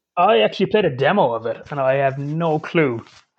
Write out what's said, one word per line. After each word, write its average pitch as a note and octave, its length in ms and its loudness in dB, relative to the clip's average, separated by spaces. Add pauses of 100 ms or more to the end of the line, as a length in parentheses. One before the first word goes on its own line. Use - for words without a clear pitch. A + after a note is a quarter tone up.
(180)
I G#3+ 220 4
actually G3+ 280 0
played G#3 180 2
a E3 40 2
demo C#3 440 2
of A2+ 120 -6
it, - 120 -4 (140)
and C#3+ 100 -6
I C3 140 2
have C#3 220 0
no D3+ 420 -2
clue B2 440 0 (360)